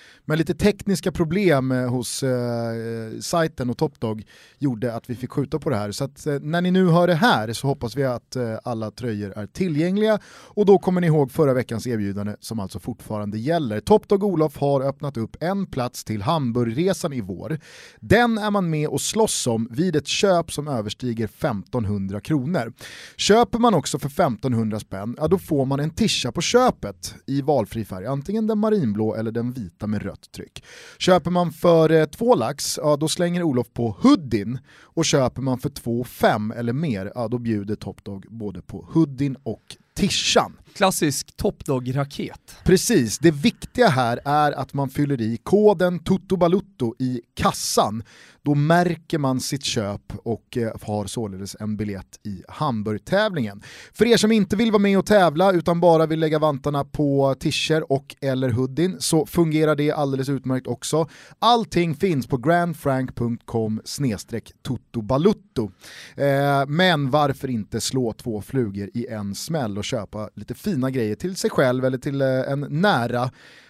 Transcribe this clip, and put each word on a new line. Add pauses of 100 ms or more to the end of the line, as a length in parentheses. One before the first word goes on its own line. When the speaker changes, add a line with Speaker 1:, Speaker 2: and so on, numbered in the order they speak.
(240)
Speaker 1:
men
lite
tekniska
problem,
eh,
hos,
eh,
sajten
och
Topdog (340)
gjorde
att
vi
fick
skjuta
på
det
här.
Så
att,
eh,
när
ni
nu
hör
det
här
så
hoppas
vi
att,
eh,
alla
tröjor
är
tillgängliga,
och
då
kommer
ni
ihåg
förra
veckans
erbjudande
som
alltså
fortfarande
gäller.
Topdog
Olof
har
öppnat
upp
en
plats
till
Hamburgresan
i
vår. (500)
Den
är
man
med
och
slåss
om
vid
ett
köp
som
överstiger
femtonhundra
kronor. (440)
Köper
man
också
för
femtonhundra
spänn,
ja,
då
får
man
en
tisha
på
köpet (120)
i
valfri
färg,
antingen
den
marinblå
eller
den
vita
med
rött
tryck. (340)
Köper
man
för,
eh,
två
lax,
ja,
då
slänger
Olof
på
hoodien, (240)
och
köper
man
för
två
fem
eller
mer,
ja,
då
bjuder
Topdog
både
på
hoodien
och (180)
tishan. (180)
Speaker 2:
Klassisk
Topdog-raket.
Speaker 1:
Precis,
det
viktiga
här
är
att
man
fyller
i
koden
Toto
Balutto
i (140)
kassan. (400)
Då
märker
man
sitt
köp (120)
och,
eh, (100)
har
således
en
biljett
i
Hamburgtävlingen. (300)
För
er
som
inte
vill
vara
med
och
tävla
utan
bara
vill
lägga
vantarna
på
t-shirt
och
eller
hoodien
så
fungerar
det
alldeles
utmärkt
också. (300)
Allting
finns
på
grandfrank
punkt
com
snedstreck (100)
toto
balutto. (460)
Eh,
men
varför
inte
slå
två
flugor
i
en
smäll
och
köpa
lite
fina
grejer
till
sig
själv
eller
till,
eh,
en
nära (400)